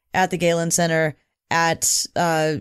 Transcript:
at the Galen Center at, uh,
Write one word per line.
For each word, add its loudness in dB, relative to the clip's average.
at 0
the -2
Galen 0
Center 0
at, 0
uh, 0